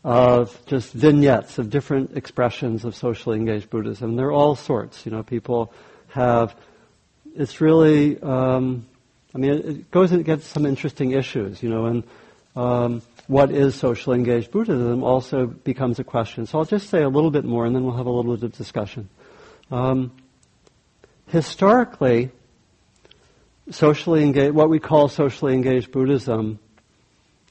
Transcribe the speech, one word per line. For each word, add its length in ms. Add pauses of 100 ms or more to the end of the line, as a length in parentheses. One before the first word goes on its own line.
of 540 (100)
just 260
vignettes 640
of 120
different 460
expressions 680
of 100
socially 420
engaged 320
Buddhism. 460
There 120
are 40
all 240
sorts. 500
You 60
know, 120
people 500 (360)
have, 460 (800)
it's 240
really, 640
um, 640 (500)
I 20
mean, 140
it, 140
it 260
goes 220
and 100
gets 220
some 200
interesting 460
issues, 500
you 80
know, 180
and, 160 (520)
um, 460 (260)
what 240
is 240
socially 420
engaged 340
Buddhism 520
also 420
becomes 540
a 60
question. 400
So 140
I'll 60
just 240
say 120
a 80
little 220
bit 120
more, 220
and 100
then 80
we'll 140
have 80
a 60
little 240
bit 80
of 140
discussion. 520 (600)
Um, 440 (1120)
historically, 1040 (1400)
socially 540
engaged, 300
what 160
we 100
call 300
socially 440
engaged 380
Buddhism, 680 (920)